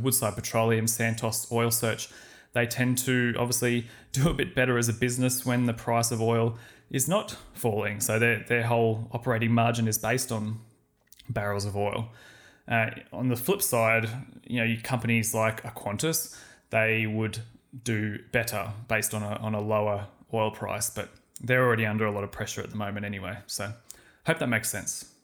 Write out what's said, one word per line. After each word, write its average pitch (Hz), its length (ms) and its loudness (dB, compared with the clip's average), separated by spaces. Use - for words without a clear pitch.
Woodside 117 340 0
Petroleum, 113 520 2
Santos, 113 600 0
Oil 117 220 2
Search, 113 380 0
they 120 140 2
tend 123 340 0
to 123 380 2
obviously 120 500 0
do 139 180 4
a 156 40 0
bit 139 200 -2
better 127 240 4
as 117 120 2
a 113 40 0
business 127 520 0
when 123 200 2
the 117 80 2
price 117 380 0
of 113 100 0
oil 113 360 2
is 135 180 0
not 202 300 -2
falling. 104 480 -2
So 110 180 2
their, 117 300 4
their 120 140 4
whole 113 500 2
operating 117 400 2
margin 117 340 4
is 104 100 0
based 123 340 0
on 110 280 -4
barrels 104 340 -2
of 101 140 -4
oil. 104 320 -2
Uh, 113 240 2
on 123 160 -2
the 120 80 2
flip 185 260 0
side, 113 480 2
you 123 140 -4
know, 117 60 2
you, 113 140 0
companies 117 560 0
like 113 320 0
a 110 60 -10
Qantas, - 640 -4
they 110 360 2
would 107 340 0
do 107 360 0
better 107 400 -2
based 107 260 0
on 107 80 -2
a, 104 140 -4
on 107 180 -2
a 104 60 0
lower 104 480 0
oil 110 160 2
price, 104 400 -4
but 101 200 -8
they're 127 240 4
already 113 200 2
under 107 200 0
a 104 60 0
lot 101 120 -4
of 101 80 -8
pressure - 300 -6
at - 80 -8
the 107 80 -10
moment 104 280 -6
anyway. 98 320 -8
So 104 260 -6
hope 160 140 0
that 135 80 -2
makes 113 220 0
sense. - 420 -8